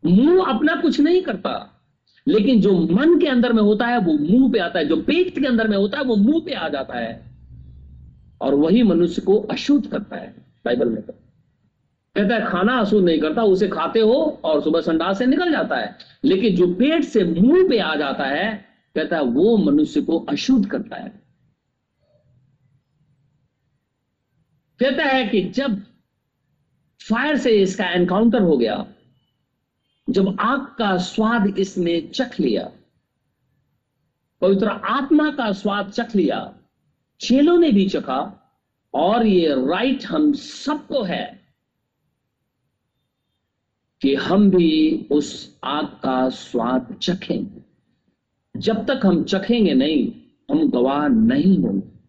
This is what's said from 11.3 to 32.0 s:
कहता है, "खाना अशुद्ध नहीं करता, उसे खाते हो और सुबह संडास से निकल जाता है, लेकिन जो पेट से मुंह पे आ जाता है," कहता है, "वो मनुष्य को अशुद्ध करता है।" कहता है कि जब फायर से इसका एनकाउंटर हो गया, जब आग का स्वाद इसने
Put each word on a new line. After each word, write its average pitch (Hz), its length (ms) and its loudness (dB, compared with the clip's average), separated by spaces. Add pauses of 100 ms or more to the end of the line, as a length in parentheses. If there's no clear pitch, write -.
कहता 202 200 2
है, 214 140 -2
"खाना 208 300 0
अशुद्ध 202 260 2
नहीं 160 140 2
करता, 156 240 0
उसे 196 240 4
खाते 165 320 -2
हो 269 440 2
और 156 180 0
सुबह 156 200 0
संडास 170 360 -2
से 247 80 -2
निकल 320 260 0
जाता 165 260 -2
है, 110 200 -8 (280)
लेकिन 190 300 2
जो 180 180 2
पेट 285 300 0
से 220 200 0
मुंह 247 460 4
पे 240 100 2
आ 156 160 -2
जाता 143 300 -4
है," 190 400 -4 (300)
कहता 156 220 -4
है, 151 60 0
"वो 160 340 2
मनुष्य 147 440 2
को 165 180 -2
अशुद्ध - 500 0
करता - 260 -8
है।" - 320 -18 (3500)
कहता 269 240 0
है 262 240 0
कि 202 140 0
जब 214 420 -4 (1300)
फायर 269 280 -2
से 220 240 2
इसका 185 240 -2
एनकाउंटर 180 560 0
हो 165 160 2
गया, 107 300 -2 (1200)
जब 196 300 0
आग - 400 -4
का 196 180 -2
स्वाद 208 640 -2
इसने 175 420 -4